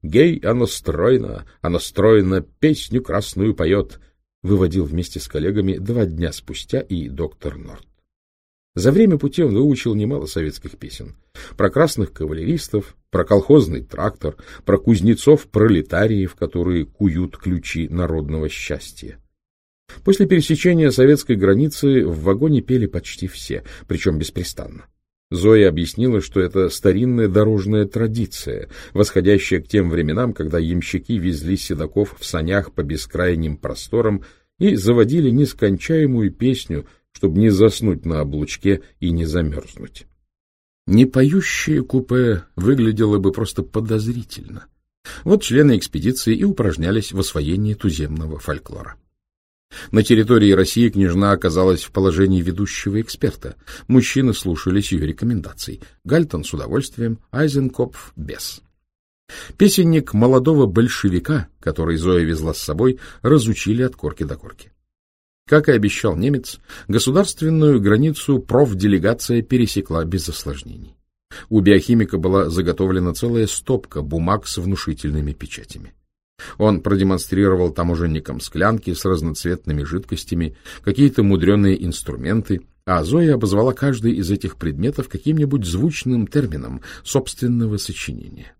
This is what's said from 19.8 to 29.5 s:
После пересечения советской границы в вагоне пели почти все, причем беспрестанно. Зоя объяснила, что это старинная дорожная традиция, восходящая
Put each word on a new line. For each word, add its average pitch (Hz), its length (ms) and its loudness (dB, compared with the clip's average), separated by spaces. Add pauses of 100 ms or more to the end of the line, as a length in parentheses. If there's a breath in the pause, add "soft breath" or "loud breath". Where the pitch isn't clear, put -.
После 196 240 4
пересечения 160 640 2
советской 131 440 4
границы 127 680 2
в 80 180 -4
вагоне 127 380 2
пели 123 240 0
почти 87 420 -8
все, - 360 -10 (240 loud breath)
причем 80 320 -2
беспрестанно. - 680 -10 (440)
Зоя 101 380 6
объяснила, 95 540 0
что - 180 -4
это 92 300 0
старинная 113 580 0
дорожная 104 580 2
традиция, 110 840 -6 (240 loud breath)
восходящая 95 680 2